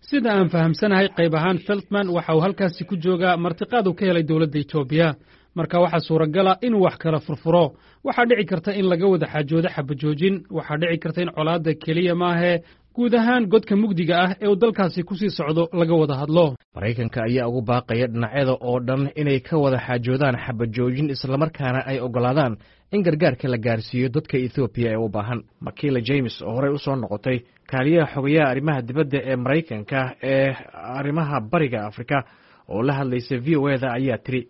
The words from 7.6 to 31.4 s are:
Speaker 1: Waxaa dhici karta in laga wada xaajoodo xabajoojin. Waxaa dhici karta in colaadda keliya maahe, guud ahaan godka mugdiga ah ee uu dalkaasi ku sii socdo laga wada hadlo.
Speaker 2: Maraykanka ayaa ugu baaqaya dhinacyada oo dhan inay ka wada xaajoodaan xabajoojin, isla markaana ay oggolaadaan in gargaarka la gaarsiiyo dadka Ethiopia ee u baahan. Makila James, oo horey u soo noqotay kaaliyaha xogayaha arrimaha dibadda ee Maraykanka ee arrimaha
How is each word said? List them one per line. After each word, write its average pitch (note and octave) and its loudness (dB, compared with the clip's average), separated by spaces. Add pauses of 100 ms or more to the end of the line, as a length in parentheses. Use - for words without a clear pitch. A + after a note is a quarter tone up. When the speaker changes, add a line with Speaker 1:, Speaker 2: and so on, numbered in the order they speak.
Speaker 1:
Waxaa B3 2
dhici A#3 4
karta F3+ -2
in G3 0
laga F3+ 2
wada E3+ 2
xaajoodo D#3 0
xabajoojin. D3+ 0 (160)
Waxaa D3+ -4
dhici E3 0
karta E3 -4
in F3 -4
colaadda D#3+ 0
keliya E3+ 0
maahe, F3 2 (440)
guud A#3+ 2
ahaan A#3+ 4
godka G#3+ 4
mugdiga F3+ 2
ah F#3 2
ee G#3 -2
uu G3+ 4
dalkaasi F#3+ 0
ku F#3 -6
sii G3 -2
socdo D#3+ 0 (100)
laga E3+ 2
wada D#3 2
hadlo. D3 2 (200)
Speaker 2:
Maraykanka A2+ -4
ayaa A#2+ 0
ugu B2 -2
baaqaya A#2+ 0
dhinacyada A#2+ 0 (100)
oo B2 0
dhan C3 -2 (140)
inay C#3+ 0
ka - -6
wada C3+ 2
xaajoodaan B2+ 0
xabajoojin, B2 -2
isla C3 -4
markaana C#3 -2
ay C3+ -4
oggolaadaan B2 0 (380)
in G#3 0
gargaarka D3+ 0
la B2 0
gaarsiiyo A#2 -2
dadka - -4
Ethiopia B2 -2
ee A2 0
u A2+ -2
baahan. G#2+ -4 (200)
Makila C3+ -2
James, B2+ -2
oo F#2+ -6
horey C#3 0
u D3 -2
soo C3+ -4
noqotay A#2 -4 (280)
kaaliyaha D3 2
xogayaha C#3+ 2
arrimaha C3+ 0
dibadda C3+ -2
ee C3 -2
Maraykanka C3 -2 (200)
ee C3+ 2 (460)
arrimaha C#3+ -2